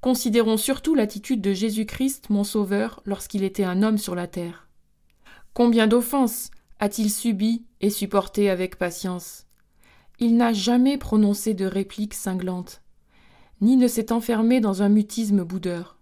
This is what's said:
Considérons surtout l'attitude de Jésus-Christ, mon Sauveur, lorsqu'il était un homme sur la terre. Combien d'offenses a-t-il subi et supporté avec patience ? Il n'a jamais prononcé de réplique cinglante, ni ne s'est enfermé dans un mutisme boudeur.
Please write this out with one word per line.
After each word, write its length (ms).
Considérons 560
surtout 380
l'attitude 460
de 120
Jésus-Christ, 760
mon 140
Sauveur, 600
lorsqu'il 400
était 200
un 180
homme 160
sur 160
la 120
terre. 420
Combien 320
d'offenses 640
a-t-il 320
subi 560
et 100
supporté 580
avec 300
patience ? 680
Il 180
n'a 160
jamais 460
prononcé 560
de 120
réplique 480
cinglante, 680
ni 160
ne 100
s'est 260
enfermé 480
dans 220
un 60
mutisme 560
boudeur. 580